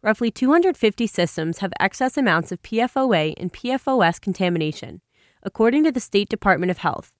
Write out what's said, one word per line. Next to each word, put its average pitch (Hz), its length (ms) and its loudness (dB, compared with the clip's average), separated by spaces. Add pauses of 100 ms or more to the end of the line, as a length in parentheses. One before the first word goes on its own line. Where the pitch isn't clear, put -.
roughly 220 300 0
two 262 200 0
hundred 349 260 4
fifty 226 280 0
systems 170 520 -2
have 196 200 -6
excess 254 380 -2
amounts 185 380 0
of 175 100 -14
P 220 160 -4
F 240 160 -2
O 262 180 2
A 156 220 0
and 180 160 -8
P - 180 -10
F 262 160 -4
O 262 140 2
S 170 200 2
contamination, 175 840 -4 (420)
according 233 400 2
to 311 80 4
the 254 80 -4
State 202 300 0
Department 180 420 2
of 175 60 -2
Health. - 420 -6